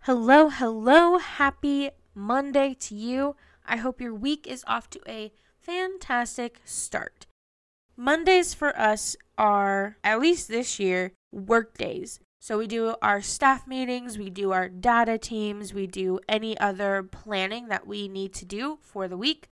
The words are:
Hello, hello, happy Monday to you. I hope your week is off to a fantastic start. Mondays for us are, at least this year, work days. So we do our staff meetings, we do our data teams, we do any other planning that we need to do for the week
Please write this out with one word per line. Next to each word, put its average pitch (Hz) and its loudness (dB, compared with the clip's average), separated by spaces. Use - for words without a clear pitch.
Hello, 262 6
hello, 262 6
happy 277 0
Monday 269 0
to - -12
you. 254 -2
I 233 -2
hope 247 -4
your 233 -8
week 277 -4
is 262 -12
off 226 -4
to - -18
a 220 -12
fantastic 262 -4
start. - -8
Mondays 330 4
for - -2
us 214 0
are, 202 2
at 220 2
least 339 2
this 233 -4
year, 185 0
work 220 0
days. - -8
So 214 -6
we 220 -2
do 226 -4
our 202 2
staff - 2
meetings, 247 -6
we 196 -8
do 190 -2
our 185 0
data 226 2
teams, 208 -6
we 196 -4
do 185 -2
any 220 -2
other 196 0
planning 208 -6
that 196 -4
we 202 -8
need 190 -8
to - -14
do 240 -8
for 190 -8
the 180 -8
week 269 -4